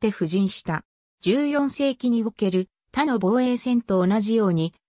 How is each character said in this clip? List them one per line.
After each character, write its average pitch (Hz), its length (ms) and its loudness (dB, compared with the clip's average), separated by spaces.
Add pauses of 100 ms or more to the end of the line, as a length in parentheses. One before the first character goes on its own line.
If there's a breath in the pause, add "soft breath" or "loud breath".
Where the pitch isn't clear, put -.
て 220 100 0
布 190 160 -4
陣 190 220 0
し - 160 -8
た。 160 200 -4 (360)
十 262 260 2
四 285 240 0
世 277 240 0
紀 247 160 -2
に 233 140 0
お 220 80 -4
け 202 180 -2
る、 185 180 0 (220)
他 277 140 -2
の 254 160 0
防 202 200 2
衛 247 160 0
戦 240 260 0
と 185 220 0
同 196 140 2
じ 214 160 -2
よ 214 140 2
う 180 40 2
に、 165 220 -2 (140)